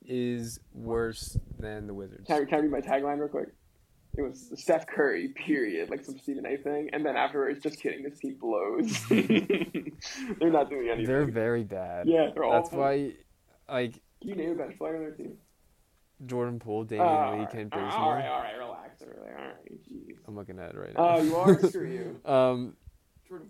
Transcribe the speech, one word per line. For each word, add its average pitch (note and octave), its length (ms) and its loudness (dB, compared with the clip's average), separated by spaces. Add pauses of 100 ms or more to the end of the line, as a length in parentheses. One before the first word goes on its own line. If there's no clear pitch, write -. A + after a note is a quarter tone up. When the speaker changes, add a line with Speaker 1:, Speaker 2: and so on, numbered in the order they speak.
Speaker 1:
is B2 540 -4 (120)
worse A2+ 640 -4 (220)
than G#2+ 280 -8
the G#2 80 -8
Wizards. G2 320 -12
Speaker 2:
Can D3 160 2
I, - 40 -2
can D#3 120 2
I D3+ 40 2
read D3+ 80 2
my C3+ 100 0
tagline C#3+ 380 0
real D3 100 -2
quick? D3 200 -4 (680)
It C#3+ 60 -2
was - 340 -8
Steph D#3+ 320 2
Curry, C3+ 400 2
period, G#2+ 600 0
like - 160 -6
some C3+ 140 -12
Stephen - 280 -6
A C#3 100 -2
thing, D3 360 -4
and D#3+ 140 -2
then C3+ 100 0
afterwards, C#3 460 0
just - 180 -4
kidding, - 220 -4
this C#3+ 160 -10
team - 220 -6
blows. A2+ 640 0
<laughs> - 20 2
They're G3+ 1400 2
not D3 200 6
doing C3 180 -2
anything. A2+ 180 0
Speaker 1:
They're C3+ 200 2
very A#2 380 0
bad. F#2 440 -6
Speaker 2:
Yeah, D#3+ 260 6
they're D3+ 160 2
Speaker 1:
That's E3+ 180 6
Speaker 2:
awful. E3+ 120 -4
Speaker 1:
why, C#3 320 2 (560)
like, B2 260 -2 (260)
Speaker 2:
Can - 100 -10
you G3+ 40 -8
name E3+ 180 -2
a - 40 -4
bench - 220 -8
player D#3+ 180 -4
on D#3+ 60 -6
their D#3 100 -8
team? - 220 -12 (920)
Speaker 1:
Jordan A#2+ 320 -2
Poole, A2 260 -4
Damian A#2 240 2
Speaker 2:
Uh, D#3 300 2
Speaker 1:
Lee, G#2+ 120 -2
Kent G#2+ 220 -8
Speaker 2:
all - 80 -2
right, - 80 -4
Speaker 1:
Bazemore. G#3+ 200 0
Speaker 2:
all D3+ 60 4
right, C#3 140 -2
all C3+ 120 -2
right, A2+ 180 -6
relax A#2 440 -12
over - 220 -18
there. A#1+ 140 -14
All C#2 80 -10
right, - 440 -16
jeez. - 260 -16 (100)
Speaker 1:
I'm G#2+ 100 -12
looking F#2+ 220 -12
at F2 160 -10
it - 20 -14
right - 200 -10
Speaker 2:
Oh, E3+ 200 6
Speaker 1:
now. E3 40 4
Speaker 2:
you D#3+ 160 4
are? F#3 220 8 (100)
Screw D#3+ 220 -4
you. F3 340 -8
Speaker 1:
<laughs> D#3 60 -4
Um, B2+ 440 4 (520)
Speaker 2:
Jordan F3+ 240 -16